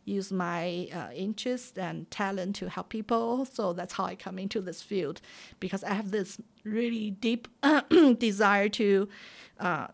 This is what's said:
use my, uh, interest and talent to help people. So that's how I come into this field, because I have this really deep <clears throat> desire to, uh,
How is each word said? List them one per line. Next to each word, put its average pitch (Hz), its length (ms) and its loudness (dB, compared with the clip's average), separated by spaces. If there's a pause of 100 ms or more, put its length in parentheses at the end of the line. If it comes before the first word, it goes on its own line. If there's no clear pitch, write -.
use 196 260 -4
my, 175 640 -4
uh, 147 200 -8
interest 214 640 -6
and 160 320 -6
talent 196 460 -4
to 180 120 -8
help 180 220 -10
people. 233 560 -2
So 202 260 -2
that's 175 220 -6
how 190 100 -2
I 185 120 -6
come 185 220 -10
into 196 220 -4
this 180 220 -8
field, 170 400 -4 (380)
because 190 220 -4
I 196 120 -2
have 202 160 -4
this 202 280 -4 (240)
really 220 500 -2
deep 233 360 -2 (140)
<clears throat> 294 560 8
desire 202 500 4
to, 202 400 4 (500)
uh, 160 360 -2